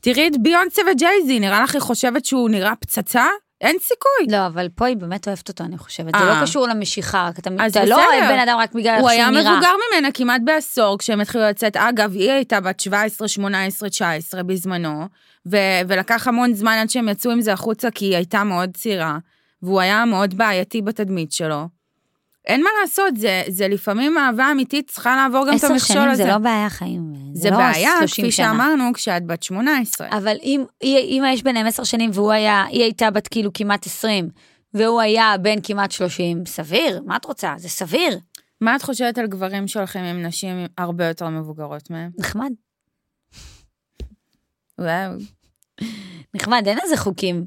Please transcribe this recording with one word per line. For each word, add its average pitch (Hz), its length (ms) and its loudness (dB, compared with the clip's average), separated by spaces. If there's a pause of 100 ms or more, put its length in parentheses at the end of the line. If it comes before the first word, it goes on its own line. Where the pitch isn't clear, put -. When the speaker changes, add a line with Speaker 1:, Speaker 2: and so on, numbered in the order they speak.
Speaker 1:
תראי 254 260 2
את 294 100 0
ביונסה 339 440 2 (100)
וג'ייזי, 302 480 4
נראה 202 240 2
לך 277 100 -2
היא 277 80 0
חושבת 247 440 0
שהוא 247 240 2
נראה 208 260 0
פצצה? - 500 0 (360)
אין 320 180 2
סיכוי. 453 580 0
Speaker 2:
לא, 190 100 2
אבל 175 280 -4
פה 233 100 0
היא 254 120 0
באמת 180 300 -8
אוהבת 196 220 -8
אותו, 170 140 -10
אני 170 140 -10
חושבת. - 380 -10
זה 202 80 6
Speaker 1:
אה. 175 160 6
Speaker 2:
לא 147 60 2
קשור 247 220 0
למשיכה, 196 640 -2
רק 170 100 -10
אתה, - 100 -6 (100)
Speaker 1:
אז 220 120 4
Speaker 2:
אתה 202 140 4
לא 220 120 6
Speaker 1:
בסדר. 339 100 8 (120)
Speaker 2:
אוהב 294 120 4
בן 254 80 4
אדם 240 200 2
רק 226 140 0
בגלל 226 200 2
איך 220 80 4
Speaker 1:
הוא 254 80 6
Speaker 2:
שהוא 233 120 6
Speaker 1:
היה 240 80 6
Speaker 2:
נראה. 302 240 4
Speaker 1:
מבוגר 359 160 6 (220)
ממנה 294 200 2
כמעט 247 340 0
בעשור, 247 520 2
כשהם 208 240 -2
התחילו 220 220 0
לצאת. 208 340 0
אגב, 214 360 2
היא 185 180 2
הייתה 240 280 2
בת 185 200 -4
שבע 202 220 0
עשרה, 214 260 -4
שמונה 196 380 -2
עשרה, 196 240 -6
תשע 175 220 -2
עשרה 165 320 -6
בזמנו, 175 600 -4 (400)
ו-, 185 120 0 (300)
ולקח 196 400 0
המון 240 260 2
זמן 220 280 2
עד 220 80 -2
שהם 226 200 0
יצאו 208 220 -2
עם 233 100 2
זה 208 120 0
החוצה, 220 380 -2
כי 202 140 -6
היא 190 100 2
הייתה 180 280 0
מאוד 185 300 -2
צעירה, 165 440 -4 (440)
והוא 185 200 2
היה 208 240 4
מאוד 196 280 2
בעייתי 208 480 0
בתדמית 190 500 -4
שלו. 156 360 -4 (800)
אין 262 160 2
מה 381 60 4 (120)
לעשות, 381 360 0
זה, 196 300 0
זה 190 200 -2
לפעמים 220 500 -2
אהבה 262 340 2
אמיתית 285 400 -2
צריכה 247 240 0
לעבור 269 320 2
גם - 20 0
את - 60 4
Speaker 2:
עשר 294 120 2
Speaker 1:
המכשול 269 280 2
Speaker 2:
שנים 285 140 4
Speaker 1:
הזה. 226 140 2
Speaker 2:
זה 180 60 2
לא 202 80 4
בעיה, 214 320 0
חיים, 175 440 -8 (200)
זה 165 80 -8
Speaker 1:
זה 196 80 2
Speaker 2:
לא 196 80 4
Speaker 1:
בעיה, 233 320 2 (100)
Speaker 2:
שלושים 240 260 0
Speaker 1:
כפי 233 60 0
Speaker 2:
שנה. 247 220 0
Speaker 1:
שאמרנו, 254 400 2
כשאת 175 340 -4
בת 170 160 -6
שמונה 247 360 -2
עשרה. - 280 -6 (100)
Speaker 2:
אבל 214 260 -2
אם, 269 200 0 (200)
אם, 269 200 4
אם 262 300 0
יש 247 100 -4
ביניהם 233 240 0
עשר 233 160 -4
שנים, 226 300 0
והוא 208 180 2
היה, 214 380 2
היא 233 140 2
הייתה 226 280 2
בת 208 160 -2
כאילו 202 260 -2
כמעט 202 320 -2
עשרים, 190 440 -2 (440)
והוא 226 280 2
היה 220 400 4
בן 208 220 0
כמעט 202 280 -2
שלושים, 175 540 -4
סביר, 180 600 -2
מה 190 100 -6
את - 100 -6
רוצה? 190 320 -6
זה 170 120 -16
סביר. 208 500 -2 (420)
Speaker 1:
מה 226 140 2
את 277 60 -2
חושבת 240 360 -4
על 226 100 -4
גברים 196 400 -6
שהולכים 190 360 -6
עם 175 200 -6
נשים 180 420 -8 (120)
הרבה 175 300 -4
יותר 165 220 -6
מבוגרות 156 600 -10
מהם? 170 280 -10
Speaker 2:
נחמד. 220 340 -6 (2250)
Speaker 1:
וואו. 180 320 -4 (1200)
Speaker 2:
נחמד, 220 320 0
אין 214 160 -2
איזה 330 140 0
חוקים 175 500 -4